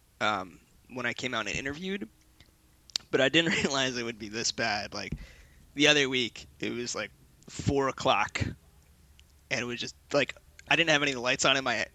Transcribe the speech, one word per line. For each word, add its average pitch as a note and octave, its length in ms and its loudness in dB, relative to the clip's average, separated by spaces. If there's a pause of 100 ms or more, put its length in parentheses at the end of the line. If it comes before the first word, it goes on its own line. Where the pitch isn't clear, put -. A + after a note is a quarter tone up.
(220)
um, G2+ 380 -2 (300)
when B2 180 -6
I A#2 60 -2
came B2 200 -6
out A2 140 -2
and E2+ 80 -4
interviewed, F#3 520 -6 (1000)
but C3+ 100 2
I C3 100 4
didn't D#3+ 240 2
<laughs> D3 100 0
realize C3+ 340 0
it A#2+ 60 -4
would A#2 160 -8
be G#2+ 100 -12
this A2 220 -4
bad. G#2 420 -4
Like, G2+ 200 -8 (600)
the C#3+ 140 4
other D3 200 6
week, B2+ 380 -2 (140)
it G#2+ 120 -4
was, A#2 220 -6
like, G2+ 160 -6 (400)
four C#3 380 0
o'clock, A2+ 560 0 (1080)
and C3 100 -2
it A#2+ 40 -4
was A#2+ 160 -8
just, - 160 -10 (180)
like, C#3+ 220 2 (340)
I C#3+ 60 6
didn't E3 160 4
have D3 120 4
any C#3 120 0
lights B2 300 0
on C3+ 120 6
in C3+ 60 -2
my A#2 300 0